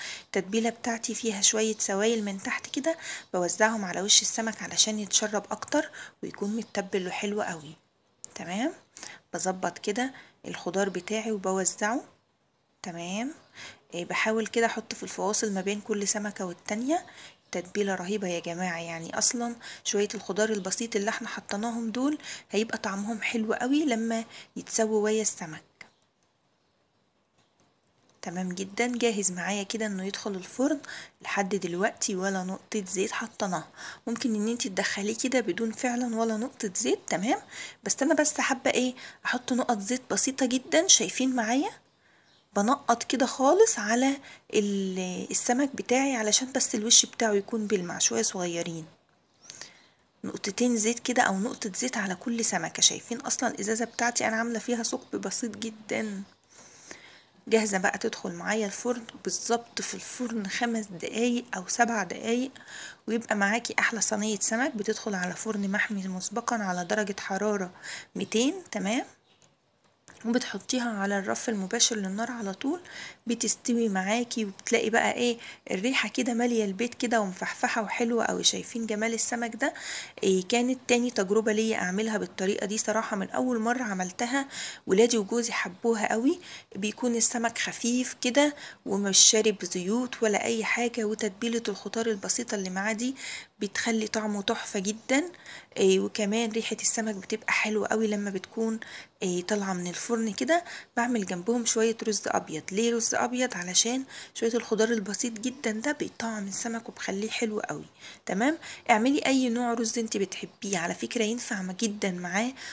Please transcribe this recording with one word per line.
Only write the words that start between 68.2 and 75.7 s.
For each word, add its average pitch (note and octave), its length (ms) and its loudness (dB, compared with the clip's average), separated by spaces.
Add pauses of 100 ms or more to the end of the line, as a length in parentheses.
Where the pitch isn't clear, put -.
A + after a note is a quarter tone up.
تمام. G#3 320 -2 (1200)
وبتحطيها A#3 720 -2
على G3 200 0
الرف G#3+ 300 -2
المباشر A3 480 2
للنار G#3 340 -4
على A3 240 -6
طول، D#4+ 260 -4 (460)
بتستوي A#3 640 2
معاكي، G#3+ 560 0
وبتلاقي - 460 0
بقى A3 220 4
ايه، A#3+ 260 0 (320)